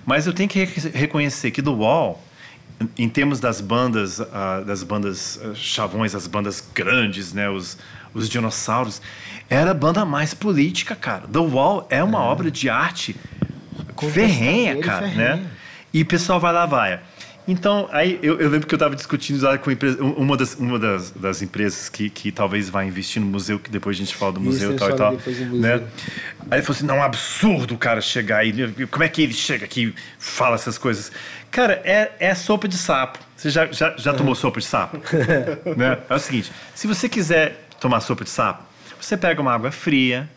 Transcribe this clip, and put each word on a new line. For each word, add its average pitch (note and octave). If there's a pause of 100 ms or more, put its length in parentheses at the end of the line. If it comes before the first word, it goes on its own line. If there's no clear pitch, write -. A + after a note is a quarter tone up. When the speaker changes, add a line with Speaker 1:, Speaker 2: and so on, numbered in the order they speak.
Speaker 1:
Mas D3
eu F3+
tenho F#3
que F#3+
re-, E3
reconhecer C#3+
que C#3
The D3
Wall, A#2 (720)
em A#2
termos C#3
das A2+
bandas, A2
ah, G2
das G2+
bandas, G2
ah, A2
chavões, G#2+
as F2+
bandas G2+ (120)
grandes, G2
né? G2+
Os, F#2 (360)
os A2
dinossauros, A2+ (480)
era -
a -
banda E3+
mais D3+
política, F3
cara. G2
The A#2
Wall D#3+
é C3+
uma G#3+
Speaker 2:
É. D#3
Speaker 1:
obra D3+
de C3+
arte C#3+ (800)
Speaker 2:
Contestador D3+
Speaker 1:
ferrenha, F3
Speaker 2:
e C#3+
Speaker 1:
cara, G2+
Speaker 2:
ferrenha. A#2
Speaker 1:
né? F#3 (460)
E D#3
o -
pessoal F3
vai E3+
lá, E3+
vai. G#2+ (500)
Então, G3
aí E3+
eu, D#3
eu D#3
lembro D3+
que -
eu D3+
tava D3
discutindo C#3
lá C3+
com C3+
a -
empresa, C3
um, C3+
uma C#3
das, B2+
uma B2
das, G2
das F#2+
empresas G2
que, G#2
que -
talvez G2+
vá F#2+
investir F#2+
no G2+
museu, G2
que -
depois G2+
a -
gente G2
fala G2
do F#2
Speaker 2:
Isso, B2+
Speaker 1:
museu A2+
e -
Speaker 2:
eu C3+
Speaker 1:
tal -
e -
Speaker 2:
falo C3+
Speaker 1:
tal, B2
Speaker 2:
depois B2+
do B2+ (120)
Speaker 1:
né? A#2
Speaker 2:
museu. A#2 (640)
Speaker 1:
Aí C3+
ele C#3+
falou C#3
assim, C#3+
"Não, C3+
é -
um C#3
absurdo C3+
o A2+
cara A2+
chegar A2
aí, A2 (380)
como D3
é E3
que D#3
ele C3
chega A2
aqui A#2
e A2 (240)
fala A2+
essas A2
coisas?" G#2 (400)
Cara, A3+
é, G#3+
é F#3+
sopa G#3
de F3+
sapo. C3+ (160)
Você -
já, D#3
já, G#3
já C#3+
tomou C3+
Speaker 2:
Uhum. -
Speaker 1:
sopa A#2+
de -
sapo? F#2+ (380)
Speaker 2:
<laughs> D3
Speaker 1:
Né? B2 (140)
É B2+
o C#3+
seguinte: C3 (220)
se -
você A3
quiser D#3+ (140)
tomar B2
sopa A2
de -
sapo, G#2 (380)
você -
pega E3+
uma C3
água A#2
fria C3